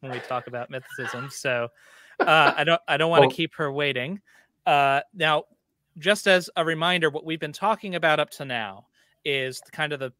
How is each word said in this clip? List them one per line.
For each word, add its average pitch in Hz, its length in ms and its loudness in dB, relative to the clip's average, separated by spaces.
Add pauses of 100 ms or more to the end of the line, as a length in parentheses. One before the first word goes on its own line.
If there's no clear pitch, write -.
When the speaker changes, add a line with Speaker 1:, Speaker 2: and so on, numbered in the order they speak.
Speaker 1:
when 135 120 -12
we 123 80 -8
talk 123 260 -8
about 120 240 -10
mythicism. 131 600 -10
So, 120 380 -4 (500)
uh, 156 360 6
I 151 60 0
don't, 165 240 2
I 151 100 0
don't 165 140 2
wanna 160 120 8
Speaker 2:
Well 131 80 6
Speaker 1:
keep 165 240 -6
her 147 180 -4
waiting. 143 480 -4 (440)
Uh, 143 360 4 (140)
now, 156 320 0 (520)
just 196 280 0
as 185 300 4
a 170 80 0
reminder, 165 440 0
what 147 160 -4
we've 160 160 -6
been 151 120 -8
talking 202 420 -4
about 156 260 2
up 147 100 -2
to - 140 -12
now 110 440 -8 (360)
is 131 360 -4 (120)
kind 151 200 -4
of 139 80 -8
the, 131 200 -8